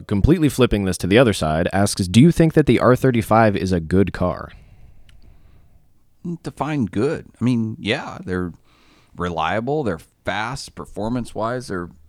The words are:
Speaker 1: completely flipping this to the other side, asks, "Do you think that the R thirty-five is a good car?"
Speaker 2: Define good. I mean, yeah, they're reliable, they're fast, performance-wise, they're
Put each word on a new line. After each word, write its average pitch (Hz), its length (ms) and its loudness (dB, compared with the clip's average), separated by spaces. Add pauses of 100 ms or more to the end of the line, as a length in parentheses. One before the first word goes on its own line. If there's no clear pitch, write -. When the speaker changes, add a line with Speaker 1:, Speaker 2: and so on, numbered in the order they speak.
Speaker 1:
completely 139 420 2
flipping 113 360 0
this 92 140 -2
to - 80 -4
the 98 100 6
other 120 160 6
side, 82 400 -2
asks, 98 340 0
"Do 101 140 6
you 170 100 8
think 160 220 2
that 151 120 4
the 123 140 4
R 123 160 4
thirty-five 113 640 2
is 92 140 -2
a 90 80 0
good 87 340 0
car?" - 380 -6 (1900)
Speaker 2:
Define 143 420 -4
good. 127 420 -4 (120)
I - 40 -4
mean, 117 360 -2
yeah, - 440 -6
they're 90 300 -6 (640)
reliable, 90 680 -4
they're 90 160 -4
fast, 110 760 -10
performance-wise, 113 920 -8
they're 87 220 -8 (200)